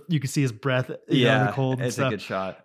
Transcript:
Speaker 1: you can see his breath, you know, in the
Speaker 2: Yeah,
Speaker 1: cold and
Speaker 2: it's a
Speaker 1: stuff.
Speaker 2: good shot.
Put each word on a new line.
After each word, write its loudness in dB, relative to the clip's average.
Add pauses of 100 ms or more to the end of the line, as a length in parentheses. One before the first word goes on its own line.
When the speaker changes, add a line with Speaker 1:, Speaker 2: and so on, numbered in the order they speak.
Speaker 1:
you 0
can -4
see 0
his 0
breath, -2 (200)
you 4
know, 6
in 4
the 2
Speaker 2:
Yeah, 0
Speaker 1:
cold 0
and -2
Speaker 2:
it's -4
a -2
Speaker 1:
stuff. 2
Speaker 2:
good -6
shot. -6